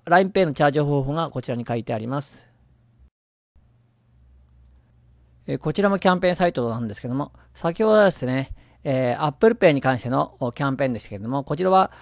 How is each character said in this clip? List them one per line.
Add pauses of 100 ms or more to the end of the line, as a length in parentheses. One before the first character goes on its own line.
ラ
イ
ン
ペ
イ
の
チ
ャ
ー
ジ
方
法
が
こ
ち
ら
に
書
い
て
あ
り
ま
す。 (3000)
え
ー、
こ
ち
ら
も
キ
ャ
ン
ペ
ー
ン
サ
イ
ト
な
ん
で
す
け
ど
も、 (200)
先
ほ
ど
は
で
す
ね、 (300)
え
ー、
Apple
Pay
に
関
し
て
の (200)
キ
ャ
ン
ペ
ー
ン
で
し
た
け
れ
ど
も、
こ
ち
ら
は、 (100)